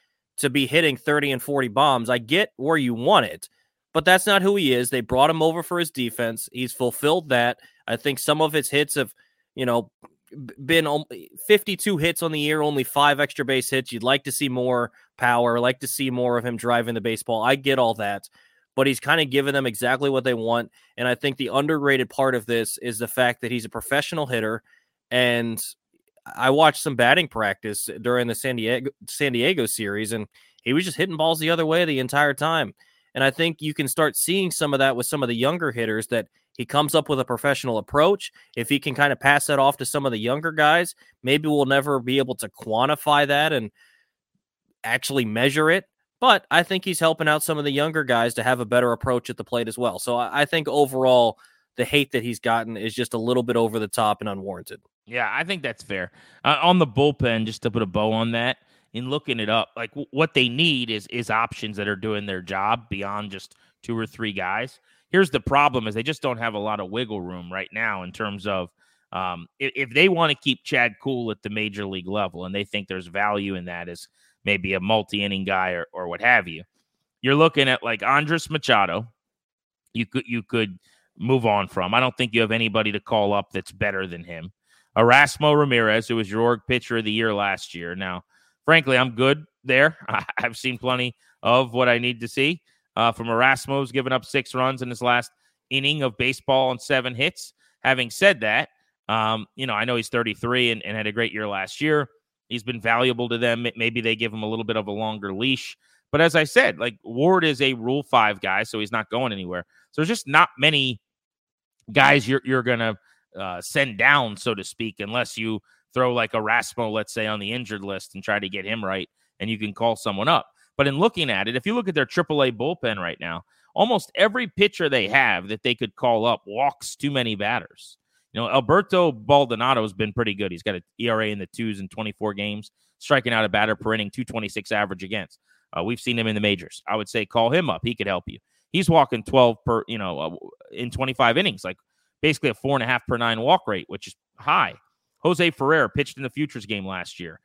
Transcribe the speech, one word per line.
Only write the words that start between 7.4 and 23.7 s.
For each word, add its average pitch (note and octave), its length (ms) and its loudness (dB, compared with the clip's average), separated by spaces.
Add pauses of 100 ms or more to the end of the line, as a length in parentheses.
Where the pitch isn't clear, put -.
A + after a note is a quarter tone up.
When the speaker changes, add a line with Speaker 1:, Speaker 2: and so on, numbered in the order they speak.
Speaker 1:
I A#2 100 -2
think C#3 220 -4
some D3+ 220 0
of D#3 120 2
his D3+ 160 -2
hits C#3+ 260 0
have, C3 180 -2 (420)
you C3 100 -4
know, A#2+ 260 0 (400)
b-, C3 220 -16 (120)
been D#3+ 220 2
om-, D3+ 180 -2 (420)
fifty-two G3+ 500 2
hits E3 260 0
on E3 80 -2
the D#3 80 -2
year, D3+ 220 0
only D3 220 0
five C#3+ 360 4
extra C#3+ 260 -2
base C3 240 0
hits. C3 220 -2
You'd A#2 100 -8
like C3 220 2
to A#2 80 -8
see C#3 180 -2
more B2 420 0 (260)
power, A#2+ 420 4
like B2+ 220 2
to C3 60 -6
see C3+ 220 -4
more B2 280 0
of A#2 80 -2
him A#2+ 120 -4
driving A#2 380 0
the A2+ 60 -4
baseball. A2+ 420 -2
I C3 120 4
get C3+ 220 0
all A#2 180 4
that, G2+ 320 -6 (480)
but C3+ 120 2
he's C3 140 0
kinda D#3 240 2
given C#3 280 0
them C3+ 140 0
exactly B2+ 420 0
what C3 140 0
they B2+ 100 2
want. A#2 380 -2 (260)
And B2 100 -2
I B2 60 2
think C3+ 240 -2
the B2+ 120 -4
underrated C#3 600 0
part C3+ 240 0
of A2 140 -4
this A#2 320 -2
is A#2 180 -8
the A2+ 100 -4
fact B2 340 0
that A#2+ 100 -6
he's A#2 140 -4
a G#2 40 -14
professional D3 560 -4